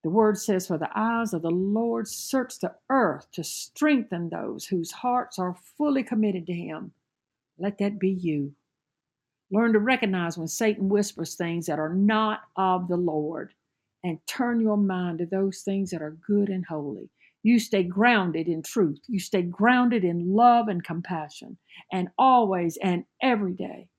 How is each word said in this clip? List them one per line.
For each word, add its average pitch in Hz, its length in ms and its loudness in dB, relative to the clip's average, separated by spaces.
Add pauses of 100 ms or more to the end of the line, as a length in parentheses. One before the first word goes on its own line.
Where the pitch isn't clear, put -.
The 160 60 -2
Word 214 260 4
says, 185 300 -2
"For 165 120 -2
the 156 200 -4
eyes 226 340 -2
of 160 100 -4
the 165 100 -2
Lord 214 560 -2
search - 500 -6
the - 160 -6 (160)
earth 202 440 0
to 165 100 -8
strengthen 220 840 -2
those - 360 -8
whose 170 240 -4
hearts 247 480 -4
are 180 160 -4
fully 277 480 -2
committed 208 460 0
to 180 40 -4
Him." 175 400 -8 (640)
Let 202 220 -6
that 202 220 -2
be 190 100 2
you. 156 460 -2 (920)
Learn 226 260 2
to - 40 6
recognize 202 580 0
when 165 120 -6
Satan 214 400 0
whispers 202 480 0
things 170 300 -4
that 151 120 -2
are 156 160 -4
not 214 600 2
of 185 320 0
the 175 80 0
Lord, 156 580 -4 (480)
and 165 240 -6
turn 240 320 -2
your 214 180 2
mind 180 440 0
to 175 60 -2
those 190 360 -2
things 196 300 -2
that 160 100 -6
are 156 240 -10
good 202 220 2
and 185 180 -4
holy. 143 420 -8 (360)
You 226 160 6
stay 196 240 0
grounded 180 640 2
in 160 140 -2
truth. 165 440 0
You 208 140 -2
stay 185 220 0
grounded 226 600 2
in 175 320 0
love 233 320 6
and 180 160 -2
compassion, 165 760 -8 (340)
and 185 260 -4
always 208 600 4
and 180 280 0 (140)
every 208 340 2
day. 180 340 -10 (100)